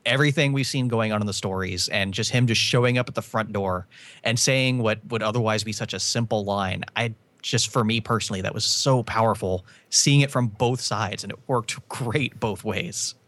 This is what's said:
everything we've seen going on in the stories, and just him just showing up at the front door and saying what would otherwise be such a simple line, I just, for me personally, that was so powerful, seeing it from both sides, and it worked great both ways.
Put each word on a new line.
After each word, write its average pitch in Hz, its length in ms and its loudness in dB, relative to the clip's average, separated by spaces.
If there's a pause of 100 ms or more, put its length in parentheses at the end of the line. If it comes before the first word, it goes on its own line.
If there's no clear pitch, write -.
everything 139 460 2
we've 135 160 0
seen 127 220 -2
going 110 240 0
on 104 80 0
in 104 60 0
the 101 60 -2
stories, 92 540 -2
and 98 260 -2
just 110 180 -2
him 123 160 4
just 113 120 2
showing 123 380 2
up 123 100 0
at - 80 -12
the 110 60 -2
front 107 320 -4
door 95 340 -2 (380)
and 117 120 0
saying 131 420 2
what 113 280 2
would - 160 -2
otherwise 110 400 2
be 110 80 -6
such 104 220 -6
a 92 80 -6
simple 113 420 0
line, 98 400 -2 (140)
I 113 160 -2 (280)
just, - 300 0
for 120 140 2
me 113 160 2
personally, 95 400 -2
that - 120 -4
was 110 120 -4
so 131 380 2
powerful, 98 640 0 (240)
seeing 143 300 6
it 139 120 4
from 123 160 0
both 120 340 0
sides, 104 420 -4
and 101 80 -8
it 107 160 -10
worked - 400 -2
great 120 540 -4
both 107 240 -4
ways. 98 500 -4 (120)